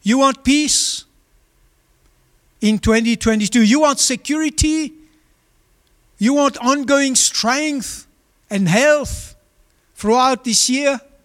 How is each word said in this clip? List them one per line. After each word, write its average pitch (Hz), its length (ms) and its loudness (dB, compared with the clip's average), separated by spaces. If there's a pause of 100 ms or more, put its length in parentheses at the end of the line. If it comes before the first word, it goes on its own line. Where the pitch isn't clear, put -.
You 226 160 0
want 269 260 0
peace - 600 0 (1600)
in 214 200 0
twenty 226 360 0
twenty-two? 220 460 0
You 233 180 4
want 285 200 2
security? 311 920 -2 (1300)
You 240 160 0
want 285 240 0
ongoing 277 560 0
strength 277 920 -2 (440)
and 196 180 0
health 277 680 0 (580)
throughout 254 500 0
this 226 240 -2
year? 277 320 -2 (240)